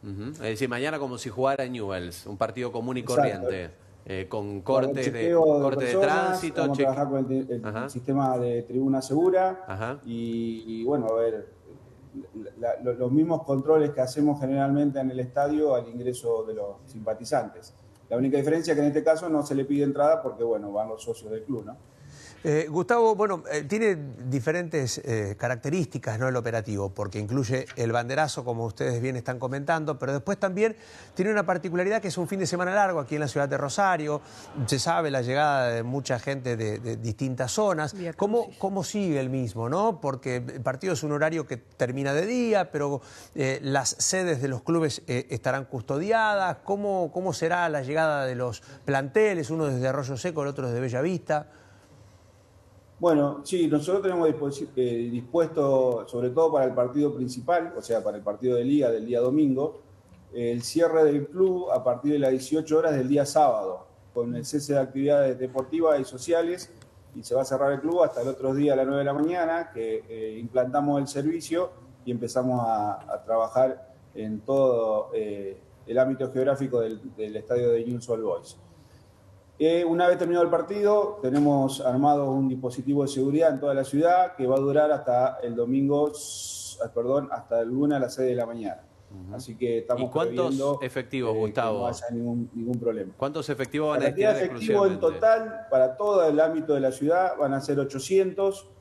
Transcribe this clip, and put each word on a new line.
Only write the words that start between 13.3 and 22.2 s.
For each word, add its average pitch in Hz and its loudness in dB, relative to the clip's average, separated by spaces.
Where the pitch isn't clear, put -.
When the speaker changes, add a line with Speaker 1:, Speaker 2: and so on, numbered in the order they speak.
Speaker 2:
controles 143 4
que 135 -4
hacemos 143 2
generalmente 139 2
en 131 0
el 127 -4
estadio 143 2
al 120 0
ingreso 117 -2
de 110 -6
los 101 -6
simpatizantes. 110 -4
La 117 -2
única 135 2
diferencia 160 2
es 147 4
que 147 2
en 147 4
este 143 0
caso 160 2
no 151 0
se 147 -4
le 135 0
pide 143 2
entrada 143 4
porque, 120 -4
bueno, 104 -2
van 107 -2
los 110 -10
socios 113 -8
del 110 -6
club, 113 -6
¿no? 113 -16